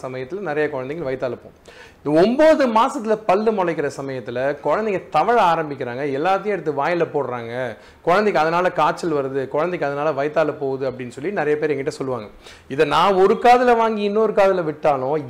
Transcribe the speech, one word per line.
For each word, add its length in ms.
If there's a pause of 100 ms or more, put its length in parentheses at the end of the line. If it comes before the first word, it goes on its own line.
சமயத்துல 380
நிறைய 340
குழந்தைங்க 360
வயித்தால 280
போகும். 160 (500)
இந்த 180
ஒன்பது 460
மாசத்துல 580
பல்லு 260
முளைக்கிற 380 (120)
சமயத்துல 640
குழந்தைங்க 460
தவழ 320
ஆரம்பிக்கிறாங்க, 520 (120)
எல்லாத்தையும் 400
எடுத்து 260
வாயில 420
போடுறாங்க, 640 (240)
குழந்தைக்கு 400
அதனால 300
காய்ச்சல் 420
வருது, 340
குழந்தைக்கு 400
அதனால 360
வயித்தால 340
போகுது 340
அப்படின்னு 180
சொல்லி 220
நிறைய 280
பேர் 120
என்கிட்ட 180
சொல்லுவாங்க. 380 (400)
இதை 180
நான் 280
ஒரு 200
காதுல 440
வாங்கி 240
இன்னொரு 320
காதுல 300
விட்டாலும், 680